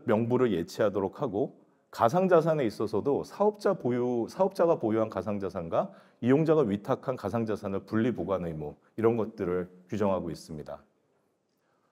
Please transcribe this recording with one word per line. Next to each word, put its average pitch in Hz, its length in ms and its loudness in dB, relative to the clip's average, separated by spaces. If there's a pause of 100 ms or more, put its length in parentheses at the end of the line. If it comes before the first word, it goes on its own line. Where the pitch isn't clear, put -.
명부를 120 480 2
예치하도록 95 680 0
하고, 120 380 -4 (320)
가상자산에 160 760 4
있어서도 107 580 -2
사업자 208 500 0
보유, 123 560 0
사업자가 170 480 2
보유한 110 320 0
가상자산과 98 800 -4 (300)
이용자가 151 400 4
위탁한 117 540 -2
가상자산을 101 680 -4
분리 110 280 0
보관 87 320 -4
의무, 76 300 -8 (220)
이런 117 200 2
것들을 90 520 -4 (200)
규정하고 95 400 0
있습니다. 73 540 -12 (1080)